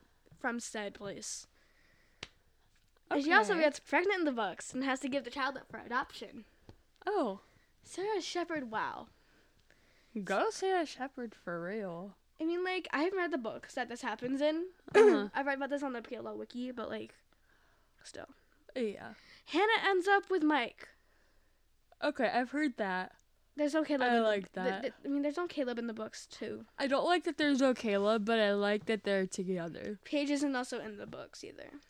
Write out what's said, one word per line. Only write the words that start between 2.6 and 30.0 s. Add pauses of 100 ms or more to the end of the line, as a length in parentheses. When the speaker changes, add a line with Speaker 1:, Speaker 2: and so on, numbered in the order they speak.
Speaker 1:
And
she
also
Speaker 2:
Okay.
Speaker 1:
gets
pregnant
in
the
books
and
has
to
give
the
child
up
for
adoption. (600)
Speaker 2:
Oh. (420)
Speaker 1:
Sarah
Shepherd,
wow. (1160)
Speaker 2:
Go
Sarah
Shepherd
for
real. (240)
Speaker 1:
I
mean,
like,
I
haven't
read
the
books
that
this
happens
in. (140)
<clears throat>
Speaker 2:
Uh-huh.
Speaker 1:
I've
read
about
this
on
the
P
L
O
wiki,
but,
like, (920)
still. (480)
Speaker 2:
Yeah. (320)
Speaker 1:
Hannah
ends
up
with
Mike. (1120)
Speaker 2:
Okay,
I've
heard
that. (460)
Speaker 1:
There's
no
Caleb
Speaker 2:
I
Speaker 1:
in
the,
Speaker 2:
like
Speaker 1:
the,
Speaker 2:
that.
Speaker 1:
the, (140)
I
mean,
there's
no
Caleb
in
the
books,
too. (140)
Speaker 2:
I
don't
like
that
there's
no
Caleb,
but
I
like
that
they're
together.